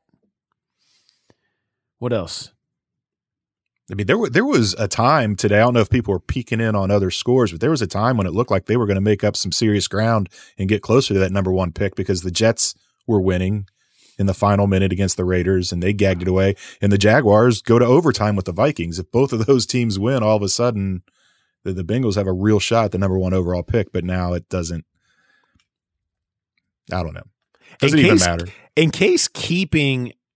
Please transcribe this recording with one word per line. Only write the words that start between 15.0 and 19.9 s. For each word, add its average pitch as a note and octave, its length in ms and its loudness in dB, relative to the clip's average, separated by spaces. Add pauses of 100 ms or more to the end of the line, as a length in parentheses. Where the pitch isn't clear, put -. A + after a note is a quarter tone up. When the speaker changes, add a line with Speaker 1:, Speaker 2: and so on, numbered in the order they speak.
Speaker 2:
the F#2 80 -4
Raiders, F2+ 480 0
and F2 100 -4
they F#2+ 120 0
gagged F#2+ 280 0
it F2+ 60 -4
away. F#2+ 260 2 (280)
And G2+ 100 2
the G2+ 60 4
Jaguars G#2+ 640 4
go A#2 160 4
to A#2+ 80 2
overtime B2 500 2
with F2+ 80 -4
the F2+ 80 -6
Vikings. F2 460 -4
If F#2 120 -12
both C3+ 220 0
of A2 140 -2
those C3 200 2
teams A2+ 320 -2